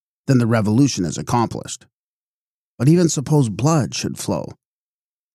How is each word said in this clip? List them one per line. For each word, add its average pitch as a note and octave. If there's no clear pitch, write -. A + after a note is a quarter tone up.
then C3+
the A#2+
revolution A2
is D#2
accomplished. -
But B2+
even E3+
suppose D3
blood A#2
should -
flow, -